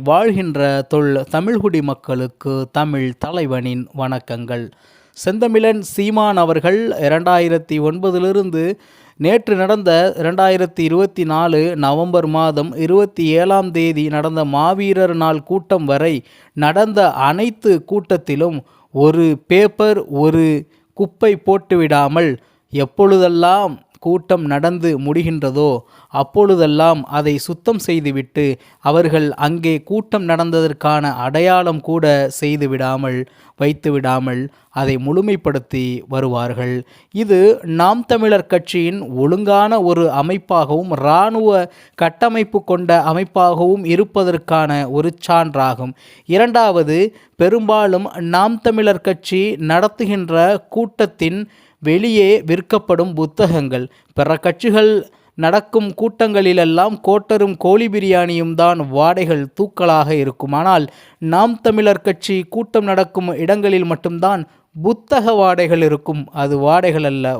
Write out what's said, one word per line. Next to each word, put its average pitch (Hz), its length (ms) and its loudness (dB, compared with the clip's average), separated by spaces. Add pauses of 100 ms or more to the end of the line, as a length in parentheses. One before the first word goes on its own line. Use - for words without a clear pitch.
வாழ்கின்ற 180 560 0 (240)
தொல் 147 300 0 (140)
தமிழ்குடி 190 540 -2
மக்களுக்கு 135 760 -6 (160)
தமிழ் 147 360 -4 (100)
தலைவனின் 127 680 -6 (120)
வணக்கங்கள். 120 720 -8 (520)
செந்தமிழன் 220 680 0
சீமான் 208 540 0
அவர்கள் 165 400 2 (200)
இரண்டாயிரத்தி 165 800 0
ஒன்பதிலிருந்து 180 880 -2 (540)
நேற்று 208 360 2
நடந்த 190 340 0 (260)
இரண்டாயிரத்தி 180 680 0
இருபத்தி 180 420 0
நாலு 160 360 0 (160)
நவம்பர் 160 520 0
மாதம் 156 480 -2
இருபத்தி 180 460 0 (100)
ஏழாம் 185 380 2
தேதி 165 380 -2
நடந்த 156 400 -2
மாவீரர் 185 680 0
நாள் 160 280 0
கூட்டம் 180 420 -2
வரை 143 300 0 (420)
நடந்த 190 520 2 (120)
அனைத்து 202 520 0 (100)
கூட்டத்திலும் 165 760 -2 (340)
ஒரு 156 320 4 (180)
பேப்பர், 208 560 2 (140)
ஒரு 156 300 2 (540)
குப்பை 202 420 0
போட்டுவிடாமல், 160 920 2 (420)
எப்பொழுதெல்லாம் 180 1000 2 (240)
கூட்டம் 175 460 -2
நடந்து 165 520 -2
முடிகின்றதோ 147 760 -2 (420)
அப்பொழுதெல்லாம் 160 960 2
அதை 147 300 -2
சுத்தம் 185 440 -4
செய்துவிட்டு, 143 640 -4 (400)
அவர்கள் 156 420 2 (100)
அங்கே 160 440 -2
கூட்டம் 208 440 -6
நடந்ததற்கான 160 920 0
அடையாளம் 165 640 0
கூட 160 240 -2 (260)
செய்துவிடாமல், 131 880 -4 (400)
வைத்துவிடாமல், 131 840 -2 (300)
அதை 135 260 -2
முழுமைப்படுத்தி 143 840 -2 (240)
வருவார்கள். 123 680 -4 (400)
இது 202 240 2 (340)
நாம் 190 320 2
தமிழர் 214 420 2
கட்சியின் 175 520 -2 (180)
ஒழுங்கான 202 640 2
ஒரு 170 220 2 (100)
அமைப்பாகவும் 165 800 -2
இராணுவ 190 680 2 (340)
கட்டமைப்பு 214 640 -2
கொண்ட 175 400 2
அமைப்பாகவும் 180 840 0
இருப்பதற்கான 165 1040 0
ஒரு 151 300 -2
சான்றாகும். 131 760 -2 (340)
இரண்டாவது, 190 680 2 (360)
பெரும்பாலும் 202 720 0 (220)
நாம் 202 320 0
தமிழர் 214 440 0
கட்சி 185 380 -2 (200)
நடத்துகின்ற 180 840 0 (220)
கூட்டத்தின் 208 760 -4 (420)
வெளியே 202 440 2 (160)
விற்கப்படும் 175 680 -2
புத்தகங்கள். 151 720 -2 (320)
பிற 147 200 0
கட்சிகள் 214 520 2 (480)
நடக்கும் 208 560 0
கூட்டங்களிலெல்லாம் 196 1040 2
கோட்டரும் 202 580 0
கோழி 208 300 2
பிரியாணியும் 175 640 0
தான் 170 340 2
வாடைகள் 160 600 0
தூக்கலாக 170 640 0
இருக்கும். 139 400 -4
ஆனால் 165 320 2 (360)
நாம் 185 380 0
தமிழர் 214 440 0
கட்சி 196 320 -4 (120)
கூட்டம் 220 400 -2
நடக்கும் 190 480 -2
இடங்களில் 185 520 0
மட்டும்தான் 170 540 -2 (340)
புத்தக 220 580 -2
வாடைகள் 175 500 2
இருக்கும். 151 380 -2 (120)
அது 143 240 -2
வாடைகள் 156 500 0
அல்ல, 135 320 -4